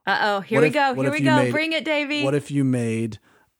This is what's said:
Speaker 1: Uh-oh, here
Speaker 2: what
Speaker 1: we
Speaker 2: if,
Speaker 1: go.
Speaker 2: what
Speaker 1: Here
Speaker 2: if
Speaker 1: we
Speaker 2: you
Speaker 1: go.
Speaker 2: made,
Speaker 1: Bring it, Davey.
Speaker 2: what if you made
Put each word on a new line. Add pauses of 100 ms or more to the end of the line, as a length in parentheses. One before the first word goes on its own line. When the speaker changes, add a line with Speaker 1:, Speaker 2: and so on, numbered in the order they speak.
Speaker 1:
Uh-oh,
here
Speaker 2:
what
Speaker 1:
we
Speaker 2:
if,
Speaker 1:
go.
Speaker 2:
what
Speaker 1:
Here
Speaker 2:
if
Speaker 1:
we
Speaker 2:
you
Speaker 1:
go.
Speaker 2:
made,
Speaker 1:
Bring
it,
Davey.
Speaker 2:
what
if
you
made (420)